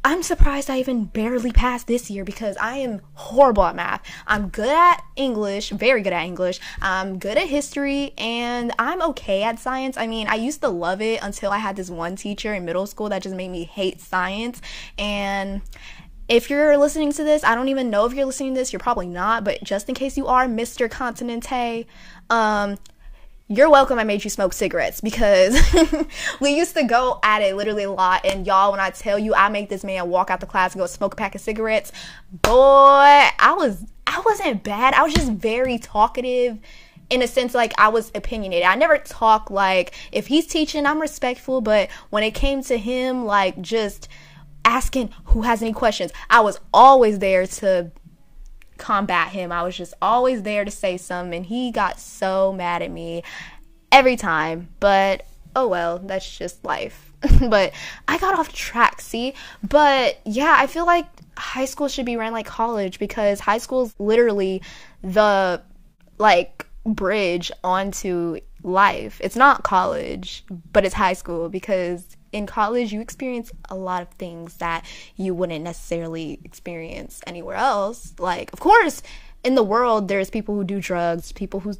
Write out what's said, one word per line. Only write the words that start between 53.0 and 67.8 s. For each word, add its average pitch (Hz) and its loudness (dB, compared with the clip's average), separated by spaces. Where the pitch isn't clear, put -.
every 262 8
time. 165 -2
But 196 2
oh 262 2
well, 175 -2
that's 190 -8
just - -12
life. - -8
<laughs> 262 8
But 202 4
I 330 -2
got 381 0
off 320 -4
track, - 0
see? 247 -6
But 277 4
yeah, 269 2
I 269 4
feel 330 -4
like 349 2
high - -6
school 285 -6
should 262 -6
be 240 -4
ran 226 -6
like 220 -6
college, 220 -4
because 202 -2
high 214 0
school 254 -2
is 220 -6
literally 202 0
the, 196 2
like, 196 2
bridge 190 -2
onto 185 -4